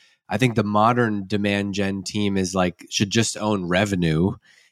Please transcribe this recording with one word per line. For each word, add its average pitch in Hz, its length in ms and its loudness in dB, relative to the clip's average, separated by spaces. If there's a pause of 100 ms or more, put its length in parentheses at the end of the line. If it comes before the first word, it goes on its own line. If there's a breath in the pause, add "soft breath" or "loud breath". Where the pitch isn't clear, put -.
(280 soft breath)
I 98 100 -4
think 117 180 0
the 110 100 2
modern 107 640 2
demand 101 480 0
gen 98 280 -2
team 101 320 -2
is, 92 180 0
like, 90 360 -2
should 101 200 -2
just 107 280 0
own 104 280 -2
revenue. 90 680 2 (380 soft breath)